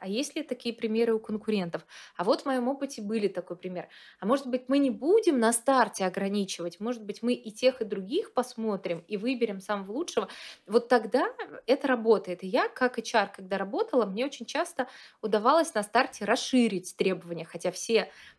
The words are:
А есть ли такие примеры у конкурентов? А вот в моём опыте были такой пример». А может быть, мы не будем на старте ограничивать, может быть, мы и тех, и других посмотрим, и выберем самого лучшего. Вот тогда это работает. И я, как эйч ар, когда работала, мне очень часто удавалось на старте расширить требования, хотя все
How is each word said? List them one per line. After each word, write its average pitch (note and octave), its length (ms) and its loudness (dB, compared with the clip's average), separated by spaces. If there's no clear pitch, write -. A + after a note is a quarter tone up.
А F#3+ 80 -10
есть B3+ 260 -4
ли D4+ 80 -4
такие A#3+ 320 -6
примеры A3+ 380 2
у A3 60 0
конкурентов? G#3+ 680 -4
А F3 80 -2
вот C4+ 160 2
в - 40 -20
моём B3+ 220 0
опыте C#4 340 -4
были G#3 280 0
такой F3+ 260 -6
пример». F3+ 320 -10
А G3+ 60 -10
может C4+ 220 2
быть, B3 200 -2
мы C#4 120 4
не C#4 120 4
будем D4 480 4
на A3+ 140 6
старте A#3 520 2
ограничивать, G3 760 -4
может A#3 220 -6
быть, G#3 200 -10
мы A#3+ 100 2
и A#3+ 180 -6
тех, B3+ 300 2
и A3 40 -2
других G3+ 480 -4
посмотрим, G#3 720 -4
и G#3+ 100 -4
выберем A3 440 -2
самого G3 320 -6
лучшего. B3 340 -4
Вот A#3 220 2
тогда A#3+ 380 2
это - 220 2
работает. G#3+ 560 2
И F#3+ 40 -8
я, C#4+ 200 2
как B3 320 0
эйч - 160 -6
ар, G3+ 180 4
когда F#3+ 240 -6
работала, A#3 480 0
мне G3 200 -4
очень C#4 200 -8
часто C#4 420 -4
удавалось A3 540 4
на G#3 80 0
старте B3 420 0
расширить A3+ 720 2
требования, E3+ 480 -2
хотя E3+ 260 -4
все - 400 0